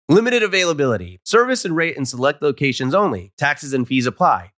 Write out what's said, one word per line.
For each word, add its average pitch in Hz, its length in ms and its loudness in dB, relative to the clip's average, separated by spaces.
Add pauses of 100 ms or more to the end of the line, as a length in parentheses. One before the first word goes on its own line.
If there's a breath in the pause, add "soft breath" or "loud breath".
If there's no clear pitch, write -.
Limited 226 340 4
availability. 143 840 -2
Service 240 400 2
and 165 120 -2
rate 165 200 -2
in 135 80 -6
select 131 380 -2
locations 135 520 -2
only. 120 420 -2
Taxes 143 360 -4
and 127 140 -2
fees 131 200 0
apply. 123 540 0